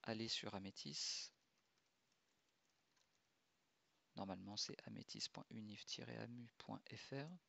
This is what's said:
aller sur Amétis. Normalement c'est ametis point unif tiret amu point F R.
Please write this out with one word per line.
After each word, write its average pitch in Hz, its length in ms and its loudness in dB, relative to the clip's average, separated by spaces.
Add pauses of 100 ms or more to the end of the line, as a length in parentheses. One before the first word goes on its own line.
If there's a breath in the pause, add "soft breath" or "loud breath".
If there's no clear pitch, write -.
aller 113 240 4
sur 107 300 4
Amétis. - 720 2 (2750)
Normalement 98 400 0
c'est - 200 2 (120)
ametis 107 400 -2
point - 220 -4
unif 107 360 -4
tiret 117 300 0
amu 117 420 -2
point - 240 -4 (100)
F - 200 -4
R. 143 180 0 (180)